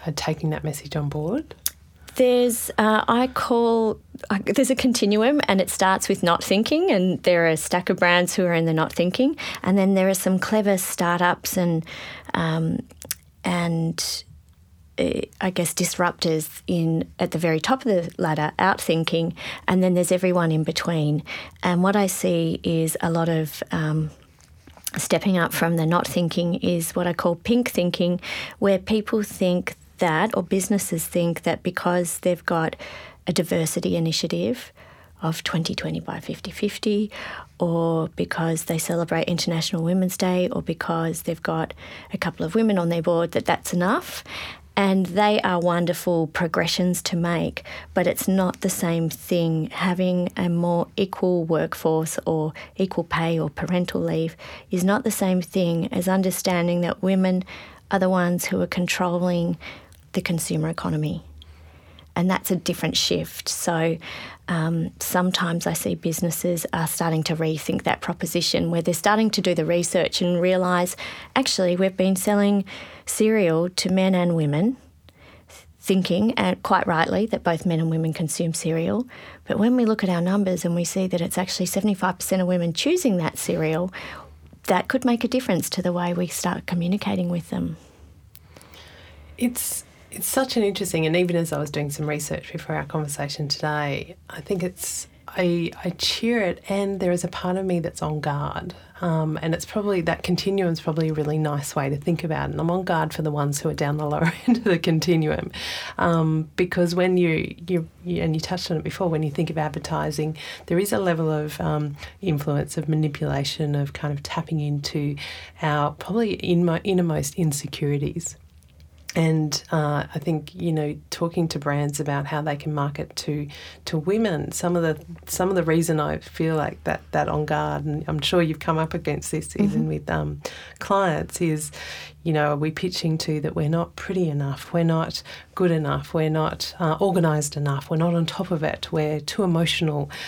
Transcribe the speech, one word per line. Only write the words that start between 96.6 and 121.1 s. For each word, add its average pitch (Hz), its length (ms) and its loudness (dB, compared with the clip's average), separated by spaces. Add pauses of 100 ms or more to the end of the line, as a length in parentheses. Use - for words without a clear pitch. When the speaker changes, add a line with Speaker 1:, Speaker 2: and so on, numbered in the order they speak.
Speaker 1:
and 196 300 -2
there 180 120 2
is 180 120 0
a 175 40 -2
part 180 300 -2
of 190 80 -2
me 180 140 2
that's 170 220 -6
on 156 180 -2
guard. 143 560 -4 (260)
Um, 160 400 0
and 160 120 0
it's - 120 -4
probably, 202 360 0
that 170 220 0
continuum 185 480 2
is 160 80 -2
probably 160 300 0
a 156 40 0
really 151 260 0
nice 147 360 -2
way 139 140 0
to 139 80 0
think 165 260 0
about 143 260 -2
it. - 20 -4
And 147 100 -4
I'm 165 100 2
on 185 120 0
guard 160 300 0
for - 80 -4
the 156 100 0
ones 147 280 0
who - 80 -2
are 151 60 0
down 147 240 0
the 151 80 -4
lower 151 340 2
<laughs> - 80 -4
end 233 100 6
of 240 60 -6
the 175 160 4
continuum. 160 720 2 (460)
Um, 160 580 2
because 175 400 2
when 185 220 4
you, 165 360 2 (140)
you, 170 220 -2 (160)
you, 175 160 -2
and 165 120 0
you 160 60 0
touched 180 320 -4
on 160 60 0
it 156 60 -4
before, 170 260 -2
when 156 120 0
you 156 100 -2
think 160 180 0
of 156 80 -6
advertising, 151 800 -4 (300)
there 170 120 2
is 202 140 0
a 214 60 2
level 165 300 2
of, 151 300 -2
um, 151 380 -2 (240)
influence, 147 560 -2
of 147 100 -4
manipulation, 147 880 0
of 143 160 -2
kind 147 220 -4
of 143 100 -6
tapping 165 380 -4
into 147 560 -2 (440)
our 147 300 2
probably 208 460 -2
inmo-, 170 480 2
innermost 165 500 0
insecurities. 147 1000 -2 (800)
And, 160 560 2
uh, 147 440 0
I - 20 -6
think, 156 380 -4
you 175 160 -2
know, 151 260 -2 (140)